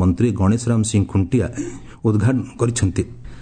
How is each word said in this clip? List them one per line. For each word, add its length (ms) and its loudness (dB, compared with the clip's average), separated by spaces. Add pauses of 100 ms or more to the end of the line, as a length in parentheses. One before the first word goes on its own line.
ମନ୍ତ୍ରୀ 280 4 (100)
ଗଣେଶ 300 2
ରାମ 160 2
ସିଂ 260 2
ଖୁଣ୍ଟିଆ 360 0 (580)
ଉଦ୍ଘାଟନ 340 2 (200)
କରିଛନ୍ତି। 440 0 (380)